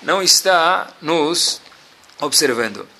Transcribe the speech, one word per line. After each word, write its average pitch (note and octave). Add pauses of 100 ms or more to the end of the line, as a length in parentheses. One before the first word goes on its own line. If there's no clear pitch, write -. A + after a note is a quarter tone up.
não F#3+
está F3+ (140)
nos D#3+ (640)
observando. A#2 (120)